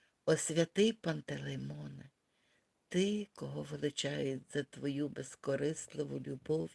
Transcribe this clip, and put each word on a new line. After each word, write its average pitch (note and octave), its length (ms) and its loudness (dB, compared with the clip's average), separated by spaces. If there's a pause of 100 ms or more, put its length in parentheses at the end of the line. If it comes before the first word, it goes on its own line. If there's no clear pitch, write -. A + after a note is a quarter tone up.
(240)
О D#3+ 120 6
святий E3 560 4
Пантелеймоне, C#3+ 1160 -4 (800)
ти, G3+ 460 2
кого C#3+ 280 -6
величають C#3+ 880 -2
за D3 100 0
твою C#3 460 -2
безкорисливу C#3 1120 -2
любов D3+ 540 -2